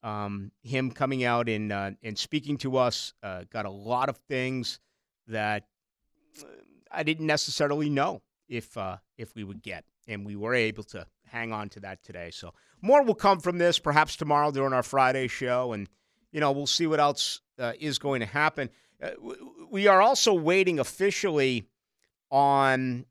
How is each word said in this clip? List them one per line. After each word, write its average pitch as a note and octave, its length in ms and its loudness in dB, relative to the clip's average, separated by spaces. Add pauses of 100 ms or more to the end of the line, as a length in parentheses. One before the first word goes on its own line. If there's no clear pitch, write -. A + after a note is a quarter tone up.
Um, G2+ 500 -6 (100)
him C3 280 -2
coming C3 320 -2
out A#2+ 280 0
and, G#2+ 200 -2
uh, G2 200 -4 (120)
and A2 140 -10
speaking C#3+ 420 -4
to C3 200 -2
us, B2 340 0 (100)
uh, F#2 280 -10
got G#2+ 160 -8
a F#2+ 40 -8
lot A#2 380 -2
of B2 80 -6 (120)
things B2+ 520 -4 (460)
that, G#2+ 400 -4 (760)
uh, D3 60 -18 (440)
I D#3 120 -6
didn't D#3 240 -2
necessarily D3 640 -2
know C#3 320 -2 (260)
if, - 300 -10
uh, F#2 180 -8 (220)
if A2+ 160 -16
we A2 100 -10
would G2 180 -14
get. F2+ 220 -12 (220)
And G#2 180 -10
we G#2 100 -10
were A2 200 -4
able A2 300 0
to F2 220 -14 (200)
hang A#2 260 -10
on G#2 180 -8
to G#2+ 100 -20
that F#2+ 220 -14
today. F2 300 -14
So - 220 -16 (260)
more C#4 240 6
will A3 100 4
come G3 240 4
from F3 200 -2
this, F3 200 4
perhaps D3+ 380 2
tomorrow D3 340 2
during C3+ 220 0
our B2+ 100 2
Friday C3 440 2
show. B2 480 -2
And, G2+ 160 -10 (420)
you D3+ 80 -4
know, C#3+ 120 2
we'll C#3+ 140 -4
see E3+ 200 0
what D#3 140 2
else, - 420 0 (160)
uh, A#2+ 200 -4
is D3+ 200 -4
going C#3 220 0
to A2 60 -2
happen. C#3+ 440 0 (320)
Uh, F2+ 80 -8
w-, - 260 -14
w-, - 340 -20
we G3+ 180 4
are F#3+ 120 10
also A#3 320 6
waiting F3 460 2
officially C#3+ 880 0 (640)
on C3+ 800 2